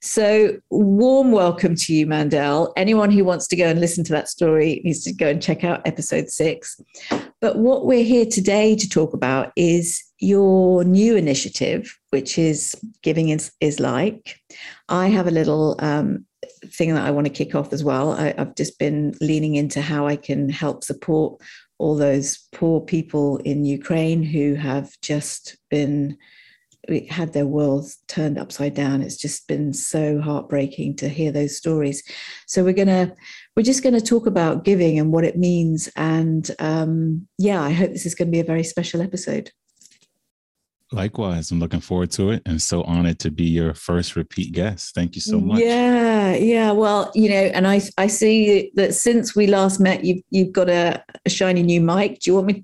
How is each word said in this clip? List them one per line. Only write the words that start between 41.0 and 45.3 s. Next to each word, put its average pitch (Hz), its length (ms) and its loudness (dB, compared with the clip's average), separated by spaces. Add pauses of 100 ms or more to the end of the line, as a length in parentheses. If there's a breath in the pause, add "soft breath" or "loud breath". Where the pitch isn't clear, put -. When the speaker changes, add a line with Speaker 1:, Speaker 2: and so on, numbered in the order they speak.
Speaker 2:
I'm 85 80 -2
looking 82 220 -4
forward 90 300 -2
to 98 180 0
it 113 160 -2
and 80 160 -4
so 87 220 -2
honored 85 360 0
to 80 100 -4
be 78 140 -4
your 82 300 0
first 87 420 -4
repeat 87 380 -6
guest. 90 420 -6
Thank 87 200 -4
you 92 60 -10
so 214 200 -2